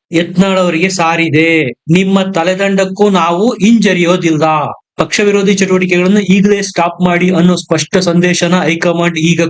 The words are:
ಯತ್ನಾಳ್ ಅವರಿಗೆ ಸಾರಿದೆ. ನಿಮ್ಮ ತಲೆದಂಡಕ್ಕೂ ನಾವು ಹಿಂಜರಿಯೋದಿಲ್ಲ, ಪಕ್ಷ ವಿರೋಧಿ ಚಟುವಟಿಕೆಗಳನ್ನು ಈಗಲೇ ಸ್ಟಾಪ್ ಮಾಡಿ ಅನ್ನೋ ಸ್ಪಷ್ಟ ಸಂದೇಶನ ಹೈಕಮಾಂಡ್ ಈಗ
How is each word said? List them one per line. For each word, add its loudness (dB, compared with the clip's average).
ಯತ್ನಾಳ್ 0
ಅವರಿಗೆ 0
ಸಾರಿದೆ. 0
ನಿಮ್ಮ 2
ತಲೆದಂಡಕ್ಕೂ 0
ನಾವು 0
ಹಿಂಜರಿಯೋದಿಲ್ಲ, 0
ಪಕ್ಷ -2
ವಿರೋಧಿ 2
ಚಟುವಟಿಕೆಗಳನ್ನು 0
ಈಗಲೇ 2
ಸ್ಟಾಪ್ -4
ಮಾಡಿ 0
ಅನ್ನೋ 2
ಸ್ಪಷ್ಟ -4
ಸಂದೇಶನ 0
ಹೈಕಮಾಂಡ್ -2
ಈಗ 0